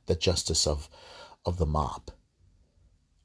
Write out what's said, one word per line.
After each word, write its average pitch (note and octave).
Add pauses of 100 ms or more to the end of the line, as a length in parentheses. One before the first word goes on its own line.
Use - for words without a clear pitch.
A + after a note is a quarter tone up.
the F#2
justice -
of, D2 (560)
of F2+
the E2
mob. D2+ (1120)